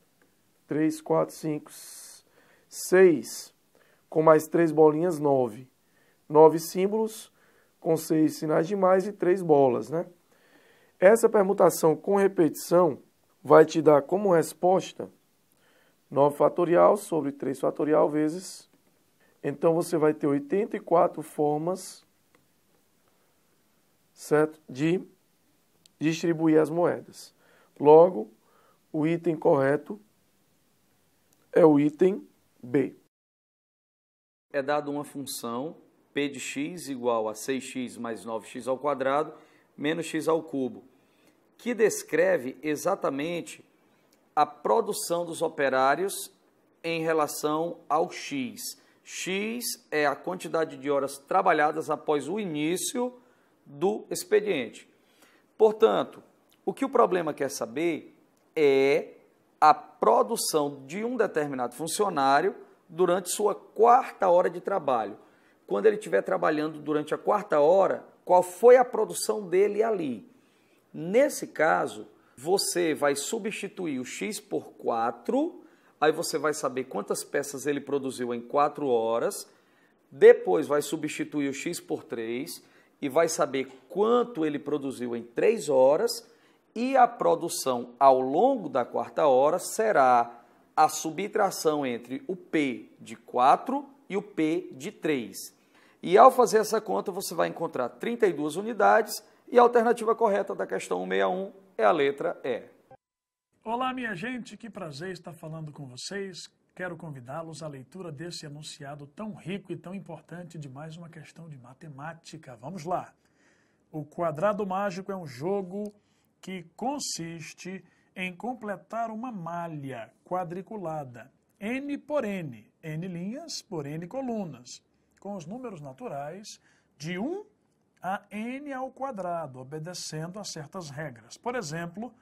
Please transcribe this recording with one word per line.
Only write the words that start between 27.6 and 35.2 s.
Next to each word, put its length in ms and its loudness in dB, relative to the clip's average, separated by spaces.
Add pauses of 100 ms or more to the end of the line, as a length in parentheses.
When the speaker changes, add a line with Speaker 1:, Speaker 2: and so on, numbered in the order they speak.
Speaker 1:
Logo, 540 8 (580)
o 160 -2
item 300 0
correto 640 2 (1500)
é 120 8
o 140 8
item 480 2 (360)
B. 340 -2 (1500)
Speaker 2:
É 120 -4
dado 280 -2
uma 140 -6
função, 720 -10 (380)